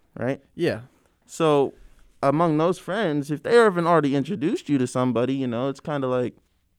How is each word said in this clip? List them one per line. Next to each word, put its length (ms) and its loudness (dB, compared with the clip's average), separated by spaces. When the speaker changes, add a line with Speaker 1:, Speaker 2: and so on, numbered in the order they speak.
Speaker 1:
right? 220 -4
Speaker 2:
Yeah. 260 -4
Speaker 1:
So 480 0
among 360 2
those 220 0
friends, 520 -4
if 120 -6
they 120 2
haven't 320 4
already 280 4
introduced 520 -4
you 100 2
to 100 0
somebody, 480 0
you 120 -4
know, 220 -4
it's 100 -8
kinda 300 -6
like, 260 -2